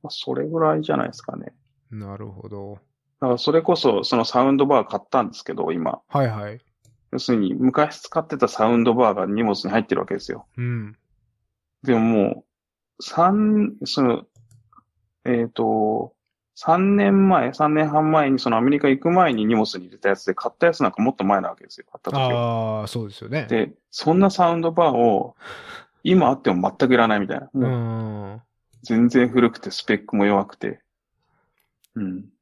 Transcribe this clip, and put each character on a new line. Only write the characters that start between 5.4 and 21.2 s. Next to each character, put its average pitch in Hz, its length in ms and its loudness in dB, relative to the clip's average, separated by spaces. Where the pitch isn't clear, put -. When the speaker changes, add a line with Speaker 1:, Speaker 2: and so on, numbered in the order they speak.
Speaker 1:
け - 100 -8
ど、 - 180 -4
今。 85 360 -4
Speaker 2:
は 143 160 0
い 123 40 0
は 104 240 -8
い。 117 80 -16
Speaker 1:
要 127 80 -6
す 127 140 -2
る 113 60 2
に、 95 140 0
昔 139 480 0
使 - 180 -6
っ 156 60 -6
て 147 120 -8
た 120 100 2
サ - 180 0
ウ 117 120 4
ン 117 60 2
ド 117 100 2
バ 117 180 4
ー 98 40 -2
が 95 100 -4
荷 104 180 -2
物 101 220 -2
に 95 60 -4
入 113 100 0
っ 110 40 -6
て - 100 -2
る - 60 -2
わ - 60 -6
け - 60 -6
で - 60 -6
す - 120 -14
よ。 - 160 -12
Speaker 2:
う 123 40 -8
ん。 117 360 -6
Speaker 1:
で 127 100 2
も 113 60 4
も 113 460 0
う、 - 40 -18
三、 208 720 2
そ 143 160 -2
の、 123 220 0
え 120 200 0
ー 117 60 -14
と、 110 600 -2
三 190 400 0
年 196 320 4
前、 139 260 2
三 151 220 0
年 156 140 2
半 156 220 2
前 147 200 2
に 131 80 0
そ 123 100 -2
の 113 80 2
ア 113 40 2
メ 131 100 2
リ 143 80 2
カ 143 100 2
行 135 100 2
く 165 120 -2
前 175 220 4
に 107 120 -2
荷 117 100 2
物 107 200 0
に 90 100 -12
入 90 60 -20
れ 98 60 -20
た 98 120 0
や 98 60 2
つ - 100 -14
で、 95 80 -2
買 - 180 -6
っ - 60 -20
た 170 100 4
や 165 60 2
つ - 80 -4
な 110 80 2
ん - 20 -4
か 104 100 -6
も 123 100 2
っ - 40 -10
と - 80 -6